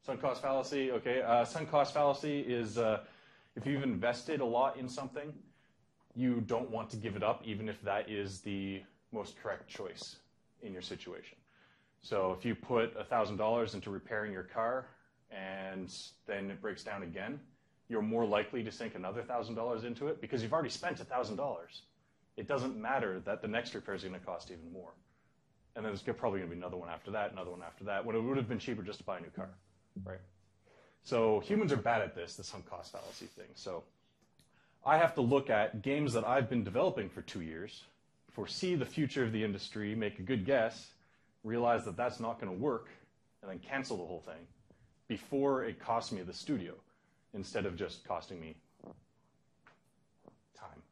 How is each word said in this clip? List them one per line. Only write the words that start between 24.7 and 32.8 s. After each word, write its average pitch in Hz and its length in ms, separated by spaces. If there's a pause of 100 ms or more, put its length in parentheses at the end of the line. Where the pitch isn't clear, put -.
more. 87 200 (840)
And 110 100
then 107 80
there's 104 240
probably 101 240
gonna 85 100
be 85 60
another 90 200
one 85 120
after 85 220
that, 104 220
another 90 180
one 90 120
after 85 220
that, 98 200
when 113 100
it 113 60
would 131 160
have 123 120
been 113 120
cheaper 113 220
just 98 160
to - 60
buy 95 140
a - 20
new 82 100
car, 92 200 (540)
right? 92 160 (840)
So 110 380
humans 202 320
are 135 40
bad 113 240
at 92 140
this, 85 220
the 98 80
sunk 92 260
cost 87 220